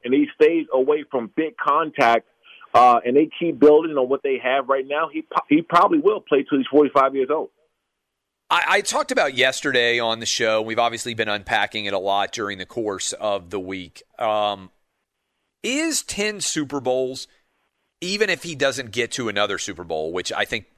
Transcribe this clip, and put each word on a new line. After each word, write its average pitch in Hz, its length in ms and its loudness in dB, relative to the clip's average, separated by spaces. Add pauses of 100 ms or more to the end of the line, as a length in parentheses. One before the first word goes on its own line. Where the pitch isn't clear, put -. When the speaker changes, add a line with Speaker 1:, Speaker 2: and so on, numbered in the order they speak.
Speaker 1:
and 123 80 -2
he 147 140 4 (120)
stays 156 320 4
away 143 380 2
from 117 260 -4
big 156 220 -4
contact, 143 680 0 (480)
uh, 120 280 8
and 123 140 2
they 156 100 4 (120)
keep 160 200 -4
building 151 380 6
on 127 100 2
what 135 140 -2
they 135 160 -2
have 127 320 -2
right 135 180 0
now, 151 240 -4
he 156 120 -8
po-, - 260 -4
he 160 140 4
probably 175 340 4
will 190 240 2
play 143 260 0
till 139 120 0
he's 127 80 -2
forty-five 139 480 4
years 131 160 -2
old. 156 180 -4 (960)
Speaker 2:
I, 170 200 2
I 170 140 2
talked 277 300 -2
about 175 220 0
yesterday 123 640 2
on 113 220 -2
the 113 80 -10
show, 110 340 0
we've 110 160 -6
obviously 117 380 -2
been 110 120 -2
unpacking 104 580 -2
it 101 100 -2
a 95 40 -2
lot 98 320 -2
during 101 280 -8
the 92 80 -12
course 104 460 -6
of 101 360 -6
the 98 100 -6
week. 92 440 -12 (160)
Um, 104 500 -4 (960)
is 285 400 -4
ten 208 380 -6
Super 143 380 -6
Bowls, 127 480 -4 (760)
even 202 280 -2
if 170 140 -4
he 170 100 -10
doesn't 131 380 -2
get 117 220 -4
to 120 160 -4
another 101 280 -2
Super 87 260 -10
Bowl, 80 300 -6
which 90 180 -6
I 104 140 -2
think 110 220 -8 (100)